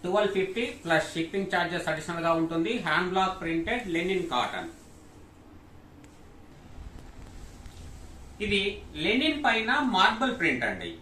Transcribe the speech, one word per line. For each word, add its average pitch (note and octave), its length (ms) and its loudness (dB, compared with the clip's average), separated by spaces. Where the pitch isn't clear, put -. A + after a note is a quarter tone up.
ట్వెల్వ్ G3 340 4
ఫిఫ్టీ A3 260 0
ప్లస్ D#3+ 320 2
షిప్పింగ్ F#3+ 380 -2
ఛార్జెస్ F3 400 0
అడిషనల్ E3 340 -4
గా E3 40 6
ఉంటుంది. E3 300 2
హ్యాండ్ E3+ 280 2
బ్లాక్ F#3+ 280 2
ప్రింటెడ్ E3+ 420 0
లెనిన్ F3+ 280 2
కాటన్. F#2 340 0
ఇది G3+ 160 2
లెనిన్ C#4 420 2
పైన A3 260 4
మార్బుల్ A3+ 440 4
ప్రింట్ C3+ 300 2
అండి. F2 200 -6